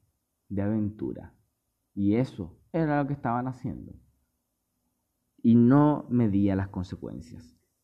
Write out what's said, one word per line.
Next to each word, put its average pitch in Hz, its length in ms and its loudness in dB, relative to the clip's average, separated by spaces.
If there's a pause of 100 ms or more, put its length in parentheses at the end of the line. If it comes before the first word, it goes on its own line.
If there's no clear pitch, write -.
(480)
de 98 140 -6
aventura, 101 720 -4 (640)
y 101 200 2
eso 113 460 -4 (100)
era 151 300 0
lo 139 60 -2
que 143 60 -4
estaban 123 340 -4
haciendo. 113 460 -10 (1500)
Y 117 140 6
no 143 560 4
medía 101 440 2
las 95 120 -2
consecuencias. - 880 -12 (260)